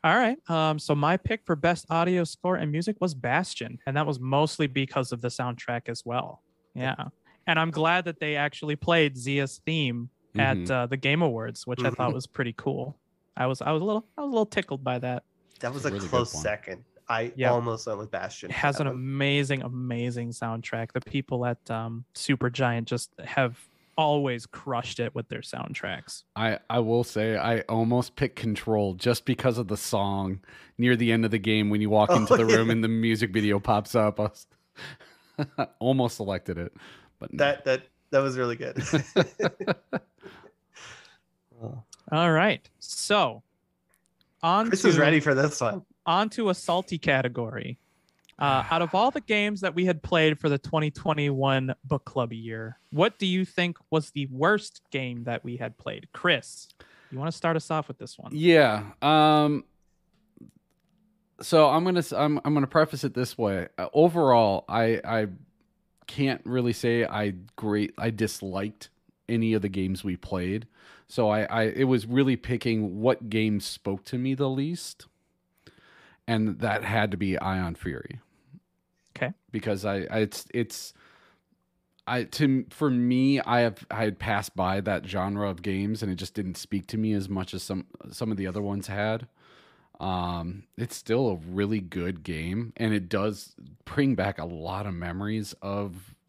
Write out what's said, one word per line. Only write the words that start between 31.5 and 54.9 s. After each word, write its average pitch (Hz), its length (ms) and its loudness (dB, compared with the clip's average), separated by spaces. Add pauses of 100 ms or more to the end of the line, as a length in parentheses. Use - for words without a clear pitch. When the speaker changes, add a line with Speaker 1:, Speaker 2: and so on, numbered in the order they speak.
Speaker 2:
when 104 100 2
you 107 100 0
walk 107 200 6
Speaker 3:
<laughs> - 20 8
Oh, - 40 8
Speaker 2:
into 110 200 6
the 113 100 6
Speaker 3:
yeah. 113 100 8
Speaker 2:
room 113 140 4
and 113 140 2
the 110 40 0
music 113 440 2
video 104 260 2
pops 104 380 0
up. 107 240 2
I 107 40 2
was - 220 -6 (920)
<laughs> - 420 -4
almost 127 360 2
selected 95 420 -4
it, 87 140 -8 (460)
but - 140 -12
no. 139 60 -8
Speaker 3:
That, 143 260 2
that, 131 180 0 (280)
that 139 100 6
was 135 180 0
really 120 180 0
good. 127 240 -6
<laughs> - 1080 0 (2250)
Speaker 1:
All 165 200 4
right. 175 360 2 (100)
So 147 640 0 (1000)
on 202 260 4
Speaker 3:
Chris 196 140 0
Speaker 1:
to, - 60 6
Speaker 3:
is 151 100 6
ready 147 220 6
for 147 140 4
this 143 260 2
one. 104 220 -2 (240)
Speaker 1:
on 190 240 2
to 220 200 0
a 180 40 0
salty 180 440 -2
category. 123 800 -2 (600)
Uh, 135 300 2
out 165 120 2
of 170 120 -2
all 226 160 6
the 285 100 -6
games 208 420 0
that 180 120 -2
we 180 100 2
had 175 160 2
played 156 380 4
for 156 100 0
the 139 100 2
twenty 151 340 -2
twenty-one 135 840 0 (100)
book 135 200 -4
club 117 280 -2
year, 113 460 -10 (140)
what 175 260 2
do 196 80 -2
you 185 180 2
think 175 320 -2 (140)
was 156 220 0
the 139 140 -4
worst 165 540 0 (120)